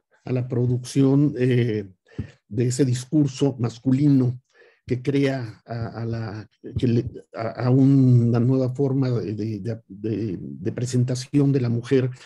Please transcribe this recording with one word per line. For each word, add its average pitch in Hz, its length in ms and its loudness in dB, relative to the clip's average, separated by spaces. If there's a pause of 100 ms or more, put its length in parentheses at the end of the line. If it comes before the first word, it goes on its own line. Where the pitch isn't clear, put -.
(240)
a 127 80 -8
la 127 160 -2
producción, 127 880 2
eh, 117 520 0 (580)
de 117 180 -2
ese 127 200 2
discurso 139 760 0
masculino 131 800 2 (460)
que 123 180 -4
crea 135 640 -2
a, 110 340 -8
a 117 40 -6
la, 110 440 -8 (300)
que 131 80 0
le, 117 180 2 (300)
a, 113 320 -4
a - 20 2
una 127 680 6
nueva 127 340 0
forma 131 380 -2
de, 104 240 -4
de, 107 240 -6
de, 107 280 -8
de, 104 520 -6
de 71 320 -8
presentación 127 800 0
de 135 100 0
la 120 80 -2
mujer 123 400 0 (160)